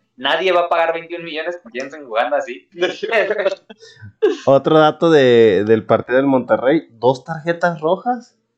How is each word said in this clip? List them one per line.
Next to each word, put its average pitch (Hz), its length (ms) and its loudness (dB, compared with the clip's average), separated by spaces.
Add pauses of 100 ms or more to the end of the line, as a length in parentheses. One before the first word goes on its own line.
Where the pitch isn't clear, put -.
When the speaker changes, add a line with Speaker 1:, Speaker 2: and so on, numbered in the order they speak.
(160)
Speaker 1:
Nadie 165 380 -2
va 175 80 2
a 170 80 -4
pagar 165 240 0
veintiún 165 320 -12
millones 165 320 -8
por - 160 -20
Jensen 143 320 -12
jugando 123 320 -2
así. 127 340 -10
<laughs> 202 1700 -6
Speaker 2:
Otro 139 340 4
dato 156 300 2
de, 117 560 4
del 110 200 2
partido 113 320 0
del 139 100 2
Monterrey, 127 640 0
dos 120 340 -2
tarjetas 165 560 -6
rojas. 190 560 -6 (200)